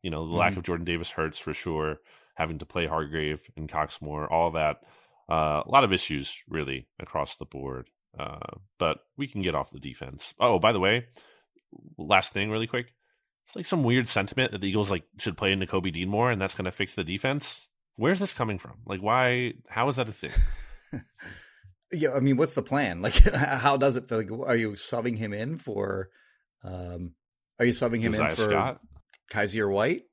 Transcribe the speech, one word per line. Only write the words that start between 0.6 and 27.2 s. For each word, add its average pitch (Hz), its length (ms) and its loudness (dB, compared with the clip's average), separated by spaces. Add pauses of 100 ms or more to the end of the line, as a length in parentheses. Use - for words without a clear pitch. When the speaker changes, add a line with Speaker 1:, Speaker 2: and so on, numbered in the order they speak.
Speaker 1:
Jordan 85 200 -4
Davis 85 240 -2
hurts 80 300 -4
for 76 140 -8
sure, 78 440 -4 (380)
having 80 240 -4
to - 60 -14
play 85 220 -4
Hargrave 76 540 -4 (160)
and 78 100 -8
Cox 76 340 -6
more, 76 300 -6
all 82 200 2
that. 76 260 0 (520)
Uh, 78 360 0
a - 40 -16
lot 135 140 6
of 104 80 2
issues, 73 460 -4 (100)
really, 67 400 -6 (120)
across 76 380 -6
the 67 80 -14
board. 67 440 -12 (280)
Uh, - 220 -10 (380)
but 80 220 0 (180)
we 143 100 -6
can 104 140 -8
get 87 140 0
off 69 160 -4
the 69 80 -20
defense. 69 600 -14
Oh, 110 200 4
by 107 140 6
the 101 60 0
way, 110 280 2 (920)
last 92 360 2
thing 101 180 -2
really 110 160 -2
quick. 123 260 -6 (540)
It's, - 80 -20
like, 185 100 -8
some 165 180 0
weird 120 240 4
sentiment 110 440 0
that 95 100 -6
the 98 80 -2
Eagles, 98 220 2
like, 90 120 0 (160)
should 95 180 -4
play 98 180 2
Nakobe 95 380 -2
Dean 87 160 -4
more 113 220 2
and 101 100 0
that's 95 140 -2
gonna 92 160 -4
fix - 240 -6
the 95 100 -4
defense. 135 600 -4 (280)
Where's 175 240 2
this 196 140 -4
coming 107 260 -2
from? - 260 -18
Like, 95 160 -6
why? 123 520 2 (160)
How 117 200 0
is 131 80 -2
that 117 120 -2
a 104 40 -12
thing? - 180 -10 (600)
Speaker 2:
<laughs> 139 100 -8 (920)
Yeah, 151 220 0
I 139 80 2
mean, 135 160 4
what's 156 180 2
the 127 80 0
plan? 107 400 -2
Like, 110 100 0
<laughs> - 200 12
how 135 440 2
does 135 200 2
it - 120 -8
feel? 113 80 -2
Like, 104 140 -4 (160)
are 123 80 2
you 113 160 0
subbing 117 460 -4
him 107 140 -6
in 120 260 -6
for, 98 520 -4 (540)
um, 90 480 -10 (480)